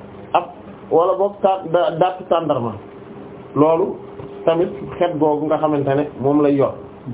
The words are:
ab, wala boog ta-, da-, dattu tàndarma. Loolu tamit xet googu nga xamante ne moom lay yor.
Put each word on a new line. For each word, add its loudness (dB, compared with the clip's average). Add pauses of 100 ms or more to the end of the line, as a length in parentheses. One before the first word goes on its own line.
(320)
ab, 4 (460)
wala 4
boog 2 (100)
ta-, 4
da-, 2
dattu 0
tàndarma. 0 (840)
Loolu 4 (480)
tamit 4 (300)
xet 0
googu 2
nga 2
xamante 0
ne 2 (160)
moom 4
lay 4
yor. 2 (420)